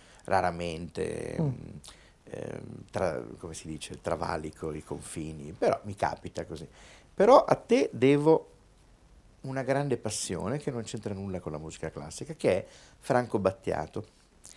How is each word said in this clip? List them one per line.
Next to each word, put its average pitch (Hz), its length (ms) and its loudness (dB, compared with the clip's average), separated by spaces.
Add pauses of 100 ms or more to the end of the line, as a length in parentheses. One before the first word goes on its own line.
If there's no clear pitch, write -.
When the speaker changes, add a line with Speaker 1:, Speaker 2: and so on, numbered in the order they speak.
(240)
Speaker 1:
raramente, 85 1160 -2
Speaker 2:
Mm. 160 60 2
Speaker 1:
mm, 135 40 2 (760)
ehm, - 320 -8 (300)
tra-, 80 320 0 (160)
come 82 160 -10
si - 140 -12
dice, 76 320 -10
travalico 80 720 -4
i 76 100 -8
confini, 76 720 -8
però - 280 2
mi 101 100 -8
capita - 500 -4
così. 78 220 -10 (480)
Però 247 300 8
a - 100 4
te - 380 4
devo 147 580 6 (920)
una 131 200 -4
grande 135 340 2
passione 104 640 -2
che 147 140 -4
non 117 100 -4
c'entra 101 320 -6
nulla 95 240 -6
con 82 140 -6
la 76 60 -6
musica 78 320 -8
classica, 87 440 -10
che - 160 2
è - 160 2 (320)
Franco 123 400 2
Battiato. 95 680 0 (520)